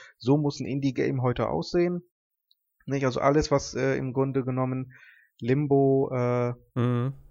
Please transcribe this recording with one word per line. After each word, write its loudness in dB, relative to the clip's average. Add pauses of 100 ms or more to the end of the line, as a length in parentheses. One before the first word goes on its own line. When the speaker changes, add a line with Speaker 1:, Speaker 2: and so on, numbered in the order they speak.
(160)
Speaker 1:
so 2
muss -2
ein -6
Indie-Game -2
heute 0
aussehen. -2 (840)
Nicht? -2
Also 0
alles, 2
was, 0
äh, 0
im -4
Grunde 0
genommen -4 (480)
Limbo, 2
äh, 0 (260)
Speaker 2:
Mhm. 0 (160)